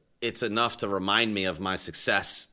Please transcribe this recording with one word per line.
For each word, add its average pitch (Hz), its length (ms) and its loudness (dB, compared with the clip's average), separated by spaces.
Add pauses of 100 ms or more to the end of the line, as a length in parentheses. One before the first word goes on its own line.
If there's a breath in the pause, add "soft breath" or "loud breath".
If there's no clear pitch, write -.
(200)
it's 117 240 -2
enough 113 340 0
to 110 100 -2
remind 101 460 2
me 95 120 0
of 85 120 -2
my 95 160 -2
success - 800 -2